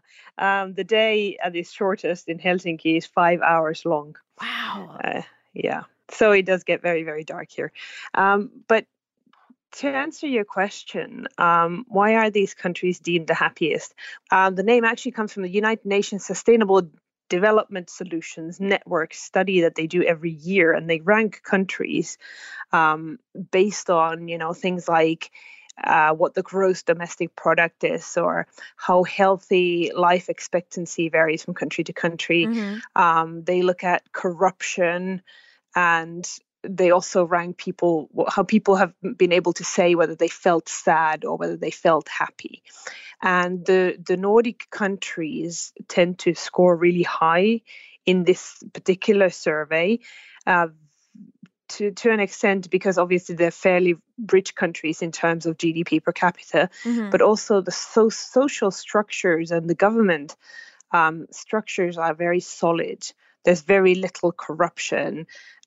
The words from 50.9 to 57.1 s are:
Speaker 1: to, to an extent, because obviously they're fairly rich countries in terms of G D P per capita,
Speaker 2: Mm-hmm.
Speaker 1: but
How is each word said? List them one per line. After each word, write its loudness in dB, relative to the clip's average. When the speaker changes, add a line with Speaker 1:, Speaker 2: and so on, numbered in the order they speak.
Speaker 1:
to, -4
to 0
an 2
extent, -2
because 0
obviously 0
they're 2
fairly 4
rich 4
countries -4
in -6
terms -2
of -4
G 0
D -2
P 0
per -2
capita, 0
Speaker 2:
Mm-hmm. -2
Speaker 1:
but 2